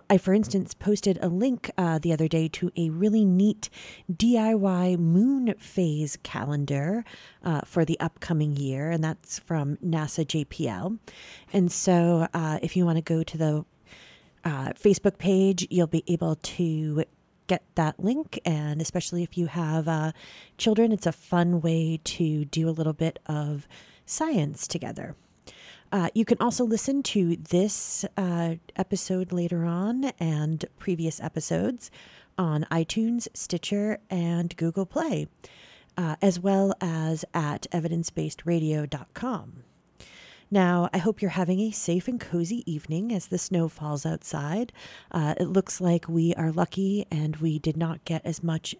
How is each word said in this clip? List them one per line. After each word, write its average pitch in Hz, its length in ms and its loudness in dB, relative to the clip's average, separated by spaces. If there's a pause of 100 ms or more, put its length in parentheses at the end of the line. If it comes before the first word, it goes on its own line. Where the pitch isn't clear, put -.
I, 196 120 8
for 185 160 2
instance, 208 400 0
posted 202 440 0
a 180 100 0
link, 220 500 -2
uh, 170 180 2
the 165 160 2
other 156 140 2
day 160 220 2
to 175 280 -4
a 165 140 0
really 208 340 4
neat 196 460 4 (440)
D 233 220 4
I 220 160 4
Y 185 440 2
moon 214 600 4
phase 151 640 -2
calendar, 147 840 -2 (400)
uh, 156 180 0
for - 220 0
the 156 160 0
upcoming 151 560 -2
year, 139 360 -2
and 160 120 0
that's - 360 -6
from 147 380 -2
nasa 160 500 -2
J 151 180 -2
P - 220 -6
L. 120 320 -6 (520)
And 180 200 2
so, 170 640 4
uh, 156 260 -2
if - 160 -2
you 180 80 4
wanna 165 160 2
go 160 220 0
to - 140 -10
the, 156 280 0 (800)
uh, 143 280 -4
Facebook - 440 2
page, 190 540 2
you'll 175 160 4
be 160 200 0
able 165 280 0
to 156 680 -2 (420)
get 175 160 0 (100)
that 156 260 0
link, 262 460 -2
and 151 340 -2
especially 175 440 -4
if 175 160 -6
you 170 80 0
have, 160 400 -2
uh, 160 240 0 (480)
children, 226 320 4
it's 208 160 0
a 170 40 0
fun 175 500 2
way 160 420 0
to 151 420 -2
do 160 240 0
a 160 80 0
little 160 160 0
bit 160 320 -2
of 147 420 -4 (380)
science 254 640 -2
together. - 480 -8 (760)
Uh, 185 240 0
you 220 120 2
can 233 160 2
also 247 240 0
listen 269 360 0
to 175 360 2
this, 175 680 0 (140)
uh, 170 380 -2 (200)
episode 185 560 -2
later 170 320 0
on 214 560 -2
and 156 460 -2 (120)
previous 165 440 -4
episodes 170 680 -2 (480)
on 160 320 0
iTunes, 226 640 0
Stitcher, 208 640 -4 (120)
and 170 480 0
Google 165 280 0
Play, 180 440 -2 (640)
uh, 160 260 -2
as 180 200 4
well 196 400 2
as 160 420 -2 (100)
at 151 380 -2
evidence 165 380 -2
based - 360 -6
radio 156 400 0
dot 143 280 -8
com. 165 500 -8 (880)
Now, 180 420 6
I - 40 2
hope 190 240 0
you're 185 100 0
having 185 300 0
a 220 100 -2
safe 180 380 -2
and 240 100 -2
cozy 175 500 -4
evening 170 440 -4
as 185 140 -4
the 180 100 -2
snow 165 320 0
falls 147 360 -6
outside. 160 680 -4 (360)
Uh, 156 300 0
it 185 60 0
looks 185 340 0
like 170 300 2
we 165 240 2
are 160 180 -2
lucky 190 580 -2
and 151 280 -2
we 156 220 -2
did 151 180 -2
not 160 260 -4
get 160 220 -6
as - 180 -6
much 160 360 -4